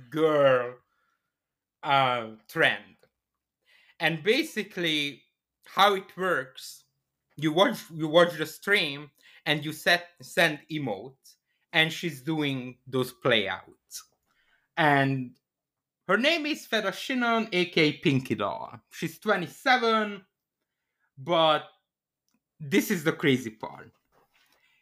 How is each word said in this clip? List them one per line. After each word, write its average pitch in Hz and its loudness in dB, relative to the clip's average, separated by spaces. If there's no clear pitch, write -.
girl, 139 4
uh, 127 2
trend. 107 0
And 160 -2
basically, 170 -2
how 202 2
it 185 -10
works, 165 -6
you 151 -2
watch, 202 4
you 156 -6
watch 170 4
the 156 -4
stream 151 -4
and 147 -2
you 151 -6
set, 175 0
send 156 0
emotes, 131 -8
and 160 2
she's 156 -8
doing 135 -4
those 127 -2
playouts. - -4
And 135 2
her 190 2
name 302 0
is 294 -8
Fedashinon, 226 -2
A 180 0
K 175 0
A 151 4
Pinky 135 0
Doll. 101 -6
She's - -10
twenty-seven, 214 0
but 156 2
this 160 0
is 170 -4
the 151 0
crazy 127 0
part. - -16